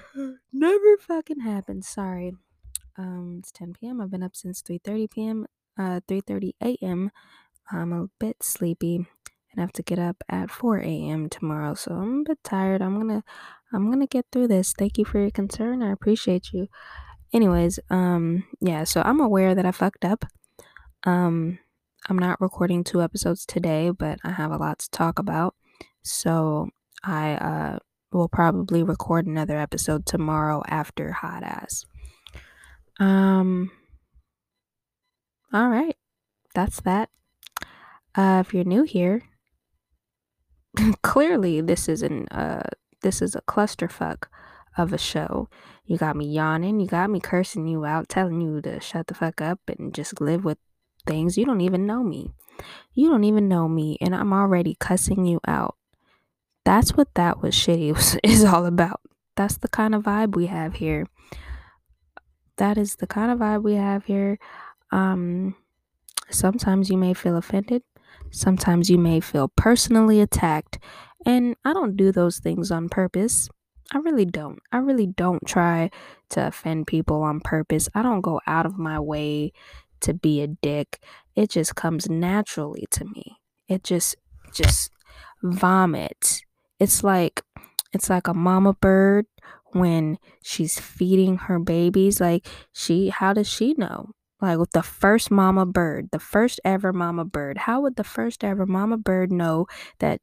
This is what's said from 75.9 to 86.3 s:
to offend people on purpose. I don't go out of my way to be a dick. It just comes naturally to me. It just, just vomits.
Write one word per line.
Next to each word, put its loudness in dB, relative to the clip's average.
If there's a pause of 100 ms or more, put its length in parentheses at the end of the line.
to -2
offend -6
people 0
on -2
purpose. -2
I 0
don't 2
go -2
out 0
of -6
my -4
way -4 (480)
to -2
be 2
a -2
dick. -4 (380)
It 2
just -2
comes -4
naturally -2
to -4
me. -16 (320)
It -2
just, -2 (360)
just 2 (500)
vomits. 2 (380)